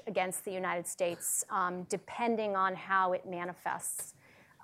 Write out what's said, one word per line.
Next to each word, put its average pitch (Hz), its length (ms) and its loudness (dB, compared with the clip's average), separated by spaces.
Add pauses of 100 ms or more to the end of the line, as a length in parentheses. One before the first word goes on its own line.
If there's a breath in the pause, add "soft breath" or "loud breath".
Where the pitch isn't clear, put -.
against 185 380 0
the 202 60 -4
United 175 360 -2
States, - 640 0
um, 180 400 0
depending 214 640 0
on 190 200 4
how 190 360 4
it - 160 0
manifests. - 880 -4 (500 soft breath)